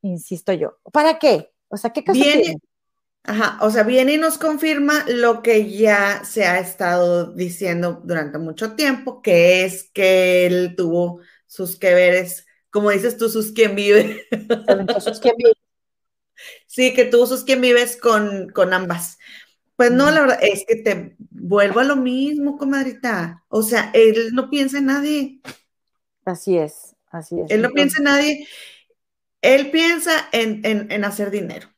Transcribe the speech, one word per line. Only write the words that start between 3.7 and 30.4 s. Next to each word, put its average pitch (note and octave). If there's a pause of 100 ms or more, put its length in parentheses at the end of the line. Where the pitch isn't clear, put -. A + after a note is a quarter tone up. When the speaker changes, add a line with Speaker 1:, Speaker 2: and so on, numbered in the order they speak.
Speaker 2:
sea, A3
viene B3+
y D#4
nos D#4+
confirma D4+
lo A#3
que G#3+
ya G3+
se G#3
ha F3+
estado F3
diciendo F3
durante D#3
mucho E3
tiempo, C4
que F3+
es F#3
que F#3
él F3+
tuvo F3 (260)
sus -
que F#3
veres, F3+ (240)
como G#3
dices G#3
tú, A3+
sus A3
quien G#3
vive. G#3
<laughs> A3
Speaker 1:
Se -
aventó G3
sus A3
quien A#3
vive. A#3 (1120)
Speaker 2:
Sí, B3+
que B3+
tuvo A#3+
sus B3+
quien C4
vives A#3+
con, G#3
con F#3
ambas. F3 (580)
Pues A#3+
no, C#4
Speaker 1:
Ujú. -
Speaker 2:
la D#4
verdad, C4
es G3
que A3+
te G3 (140)
vuelvo G3+
a C4
lo C#4+
mismo, C#4
comadrita. B3+
O A3
sea, G#3+
él A3+
no B3+
piensa C#4
en C#4
nadie. C#4+ (840)
Speaker 1:
Así F3+
es, - (140)
así E3+
es. D#3+
Speaker 2:
Él G#3+
no B3
Speaker 1:
Entonces -
Speaker 2:
piensa C#4+
en D4
nadie. D4 (920)
Él C4+
piensa E4 (200)
en, A3